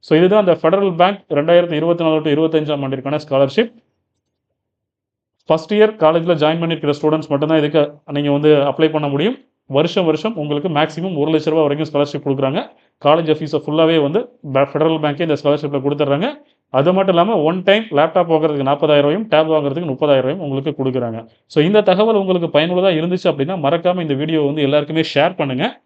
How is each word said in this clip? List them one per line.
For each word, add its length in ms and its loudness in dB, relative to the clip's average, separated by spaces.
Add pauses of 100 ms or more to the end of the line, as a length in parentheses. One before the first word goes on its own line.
So, 120 0
இதுதான் 260 4
அந்த 180 4
ஃபெடரல் 380 2
பேங்க் 200 2 (180)
ரெண்டாயிரத்தி 420 2
இருபத்தி 260 0
நாலு 180 2
to 100 2
இருபத்தஞ்சாம் 520 -2
ஆண்டிற்கான 400 -6
ஸ்காலர்ஷிப். 440 0 (1800)
ஃபர்ஸ்ட் 280 0
இயர் 180 4 (100)
காலேஜ்ல 380 2
ஜாயின் 220 0
பண்ணிருக்கிற 340 -2
ஸ்டூடெண்ட்ஸ் 360 -2
மட்டும்தான் 280 0
இதுக்கு 220 2 (340)
நீங்க 180 0
வந்து 160 4 (200)
அப்ளை 240 0
பண்ண 180 -2
முடியும். 240 -2 (400)
வருஷம் 320 0
வருஷம் 320 -4
உங்களுக்கு 340 -4
மேக்ஸிமம் 460 -4
ஒரு 100 -2
லட்ச 200 0
ரூபாய் 140 2
வரைக்கும் 240 -2
ஸ்காலர்ஷிப் 360 -2
கொடுக்குறாங்க. 340 -2 (460)
காலேஜ் 320 2
ஃபீஸை 260 -6
ஃபுல்லாவே 400 2
வந்து 160 -2 (320)
பே-, 180 0
ஃபெடரல் 320 0
பேங்கே 240 -2
இந்த 140 0
ஸ்காலர்ஷிப்ல 460 -2
கொடுத்துட்றாங்க. 420 -2 (500)
அது 180 4
மட்டும் 180 2
இல்லாம 220 2 (120)
ஒன் 100 -2 (100)
டைம் 160 2 (140)
லேப்டாப் 340 2
வாங்குறதுக்கு 380 0
நாற்பதாயிரம் 360 2
ரூபாயும், 260 -2
டேப் 200 2
வாங்குறதுக்கு 400 -2
முப்பதாயிரம் 340 0
ரூபாயும் 200 -4
உங்களுக்கு 320 -4
கொடுக்குறாங்க. 420 -4 (320)
So, 60 0 (100)
இந்த 220 4
தகவல் 320 2
உங்களுக்கு 340 -2
பயனுள்ளதா 420 2
இருந்துச்சு 340 -2
அப்படின்னா, 240 -4 (100)
மறக்காம 400 0
இந்த 160 -2
வீடியோ 260 -2
வந்து 200 -2
எல்லாருக்குமே 360 0 (100)
ஷேர் 260 0
பண்ணுங்க. 260 -2 (180)